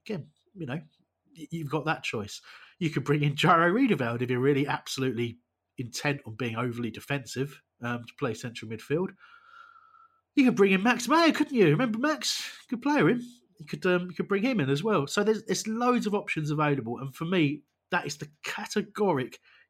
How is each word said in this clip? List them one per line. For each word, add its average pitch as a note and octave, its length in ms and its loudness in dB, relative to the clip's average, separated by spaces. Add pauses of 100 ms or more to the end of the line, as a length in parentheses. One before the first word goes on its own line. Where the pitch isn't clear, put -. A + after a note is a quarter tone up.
Again, F#3 220 -8 (280)
you E3+ 100 -10
know, C3 140 -6 (580)
y-, - 140 -16
you've D#3+ 180 -8
got C#3+ 160 -4
that D#3 180 -2
choice. - 380 -6 (380)
You E3 100 0
could D3 160 -2
bring D3 180 2
in D3 120 2
Jairo E3+ 360 6
Riedewald C#3+ 500 2
if B2 80 -2
you're B2 100 2
really C#3 280 2
absolutely B2+ 720 -4 (400)
intent C3+ 480 -4
on A2 100 -12
being A#2 200 -4
overly A#2 360 -4
defensive, C3+ 680 -8 (200)
um, A#2+ 240 -6
to - 140 -20
play C3+ 140 -2
central A2+ 360 -12
midfield. C#3+ 400 -4 (1300)
You C4+ 100 6
could A#3+ 100 4
bring G3 160 6
in F#3+ 120 2
Max A#3+ 240 0
Meyer, D#4+ 240 6
couldn't D4+ 240 -2
you? G3+ 120 8
Remember G#3+ 320 2
Max? C#4+ 520 -2 (160)
Good A#3 140 -6
player, C#4 260 4
him. A#3+ 140 2 (380)
You D3+ 60 -18
could, - 200 -8
um, F3+ 220 2
you F3 80 -12
could - 120 -4
bring G3+ 160 0
him B3+ 160 0
in C3+ 100 0
as C#3+ 140 0
well. F#3 240 2
So G#3 160 0
there's, G#3+ 220 0
there's F#3+ 220 -4
loads A#3 380 0
of G3+ 80 0
options D#3+ 380 -2
available. C#3 460 0
And C3+ 180 -12
for E3 100 -8
me, D#3+ 360 2 (300)
that F3+ 140 -2
is D3 120 -8
the D3+ 100 -12 (180)
categoric, F#3+ 920 -2 (340)